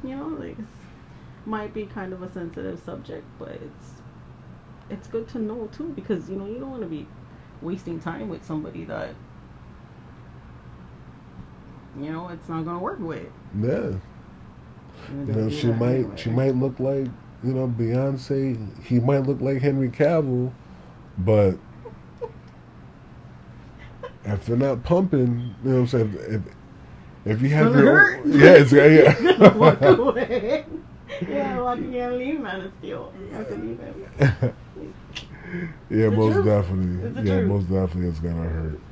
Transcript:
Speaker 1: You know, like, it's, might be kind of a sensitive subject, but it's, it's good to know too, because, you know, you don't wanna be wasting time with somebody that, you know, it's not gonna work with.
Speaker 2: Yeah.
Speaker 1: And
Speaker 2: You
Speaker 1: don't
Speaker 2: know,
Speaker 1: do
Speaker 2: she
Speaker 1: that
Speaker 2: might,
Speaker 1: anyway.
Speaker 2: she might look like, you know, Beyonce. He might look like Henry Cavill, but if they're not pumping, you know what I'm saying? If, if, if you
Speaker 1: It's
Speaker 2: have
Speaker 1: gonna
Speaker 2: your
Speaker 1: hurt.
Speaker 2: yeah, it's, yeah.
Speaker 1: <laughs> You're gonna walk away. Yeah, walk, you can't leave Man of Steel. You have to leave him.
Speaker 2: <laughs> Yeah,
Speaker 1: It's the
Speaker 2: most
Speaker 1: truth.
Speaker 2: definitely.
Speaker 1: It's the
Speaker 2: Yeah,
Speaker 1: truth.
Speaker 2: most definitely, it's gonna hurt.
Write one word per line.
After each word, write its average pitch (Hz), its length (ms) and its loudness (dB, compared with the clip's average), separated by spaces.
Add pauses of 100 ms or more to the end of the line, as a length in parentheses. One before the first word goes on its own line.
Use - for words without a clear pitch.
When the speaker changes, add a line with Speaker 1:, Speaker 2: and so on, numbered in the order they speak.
Speaker 1:
You 262 80 -12
know, 294 120 -12 (100)
like, - 200 -12
it's, 220 100 -14 (760)
might 214 300 -10
be 214 120 -10
kind 185 260 -12
of 185 100 -14
a 180 80 -14
sensitive 175 500 -12
subject, - 440 -16 (140)
but - 120 -16
it's, - 400 -18 (960)
it's 196 200 -14
good 226 220 -10
to 247 100 -12
know 214 360 -8
too, 320 200 -12
because, 185 340 -8
you 190 60 -10
know, 196 100 -10
you 220 140 -12
don't 269 100 -12
wanna 233 160 -12
be 156 200 -12 (540)
wasting 170 380 -10
time 175 300 -10
with - 160 -12
somebody 160 400 -10
that, - 260 -10 (3000)
you 147 140 -10
know, 170 160 -10
it's 170 200 -16
not 160 160 -6
gonna 175 140 -8
work 285 220 -8
with. 151 260 -10 (340)
Speaker 2:
Yeah. 113 80 -2 (1400)
Speaker 1:
And 139 200 -10
Speaker 2:
You 107 60 -4
Speaker 1:
don't - 100 -2
Speaker 2:
know, 110 40 -2
Speaker 1:
do - 80 -6
Speaker 2:
she - 120 -2
Speaker 1:
that 113 120 0
Speaker 2:
might, 120 140 0
Speaker 1:
anyway. 123 220 -2
Speaker 2:
she - 140 -6
might 131 260 0
look 131 220 -2
like, 135 280 -2 (360)
you 127 100 -2
know, 131 160 -2
Beyonce. 123 1160 -4
He 123 160 2
might 139 260 2
look 135 140 -2
like 131 200 -2
Henry 135 280 0
Cavill, 135 640 0 (680)
but 101 380 4 (2750)
if 104 220 -4
they're 117 100 0
not 131 260 0
pumping, 123 720 0 (100)
you 131 60 0
know 127 120 4
what 120 120 -2
I'm 113 160 2
saying? 98 80 -8
If, 104 160 -8
if, 101 80 -4 (960)
if 113 40 -2
you 131 60 2
Speaker 1:
It's 143 80 2
Speaker 2:
have 151 180 4
Speaker 1:
gonna 143 100 8
Speaker 2:
your 277 140 8
Speaker 1:
hurt. - 300 4
Speaker 2:
yeah, - 260 10
it's, 135 200 10
yeah. 147 460 8
Speaker 1:
<laughs> - 20 -4
You're 359 180 4
gonna 214 200 10
walk 160 240 6
away. 247 800 2 (640)
Yeah, 269 320 -4
walk, 247 180 -4
you - 140 -8
can't 247 260 -6
leave 277 220 -6
Man 190 200 -8
of 185 180 -14
Steel. - 400 -14
You 196 180 -16
have 214 120 -10
to 107 60 -10
leave 117 240 -10
him. - 260 -16 (140)
Speaker 2:
<laughs> 131 360 0 (1300)
Yeah, 110 180 2
Speaker 1:
It's 107 40 4
the 101 60 0
Speaker 2:
most 110 180 2
Speaker 1:
truth. 101 100 0
Speaker 2:
definitely. 92 600 0
Speaker 1:
It's - 80 -8
the - 80 -8
Speaker 2:
Yeah, 95 160 0
Speaker 1:
truth. 92 100 0
Speaker 2:
most 98 220 -2
definitely, 90 400 -2
it's 80 80 -6
gonna 82 300 -4
hurt. 80 320 -6 (100)